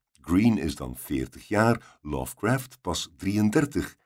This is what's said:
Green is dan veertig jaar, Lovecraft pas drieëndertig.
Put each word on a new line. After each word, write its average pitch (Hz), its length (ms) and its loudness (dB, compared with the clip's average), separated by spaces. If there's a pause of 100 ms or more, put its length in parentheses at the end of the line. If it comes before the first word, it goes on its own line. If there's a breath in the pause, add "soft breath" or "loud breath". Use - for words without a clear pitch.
(260)
Green 107 320 4
is 71 160 -4
dan 64 220 -10
veertig - 520 -8
jaar, 113 540 2
Lovecraft 101 800 -4
pas - 360 -6
drieëndertig. 107 880 0